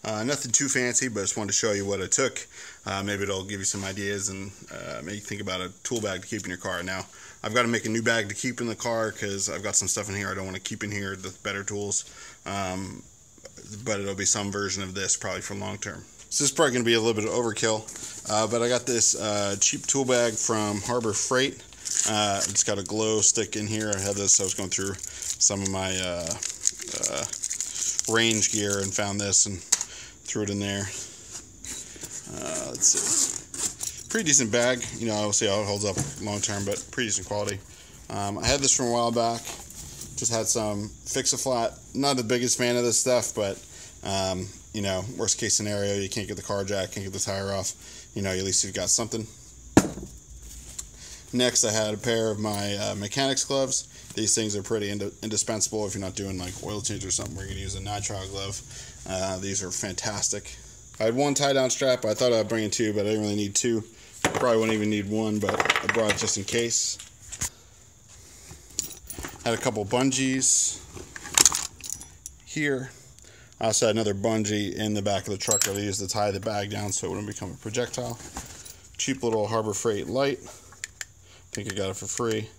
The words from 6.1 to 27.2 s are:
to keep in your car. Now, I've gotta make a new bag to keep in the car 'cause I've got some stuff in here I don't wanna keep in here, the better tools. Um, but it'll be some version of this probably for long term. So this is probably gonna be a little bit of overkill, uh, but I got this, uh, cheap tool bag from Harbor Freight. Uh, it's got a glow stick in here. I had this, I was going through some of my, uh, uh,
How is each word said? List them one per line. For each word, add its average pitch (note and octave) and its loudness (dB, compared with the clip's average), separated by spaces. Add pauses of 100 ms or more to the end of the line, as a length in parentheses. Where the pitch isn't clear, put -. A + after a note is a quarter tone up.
to - -14
keep G#2+ -6
in F#2+ -8
your F2+ -6
car. F2+ -4
Now, F#2 -4 (380)
I've G#2+ -4
gotta A#2+ 4
make A2+ 2
a A2 0
new A2+ 2
bag A2+ 2
to G#2 -6
keep B2 -4
in A#2+ -2
the A2 -2
car A2+ 0
'cause G2 -4
I've F2 -4
got G2+ 0
some G2 4
stuff G2+ -2
in G2 -4
here G2 -2
I G2 -4
don't F#2+ -4
wanna F#2+ -6
keep G#2+ -6
in G#2 -4
here, G2+ -4
the F#2+ -10 (140)
better G2+ -4
tools. G#2 -2 (420)
Um, F#2+ -4 (800)
but G#2 0
it'll G2 -4
be G2 -2
some G2+ 2
version G2 -2
of F#2 -6
this F#2+ 0
probably F#2+ -4
for G2+ -8
long G2 -6
term. G#2 -10 (260)
So - 0
this C3+ 4
is - -12
probably D3 4
gonna B2 2
be A#2 6
a A2+ 6
little A2+ 4
bit G#2+ 2
of G2+ 0
overkill, A2 2 (460)
uh, G#2+ 4
but A#2 2
I A#2+ 2
got A#2+ 2
this, A#2 4
uh, G#2 0
cheap - 2
tool C#3 2
bag A#2+ 4
from G#2+ 2
Harbor A#2 0
Freight. - 2 (480)
Uh, G#2 4
it's G2+ 2
got G2+ 0
a G2 -4
glow G#2+ 2
stick G#2 4
in G#2+ -2
here. G#2+ 0
I F#2 -2
had G2+ 0
this, G2+ 6
I G2 0
was F#2 0
going F#2+ -2
through F#2+ -2 (440)
some G2 2
of G2 0
my, F#2+ -2
uh, F2 -4 (760)
uh, - -2 (840)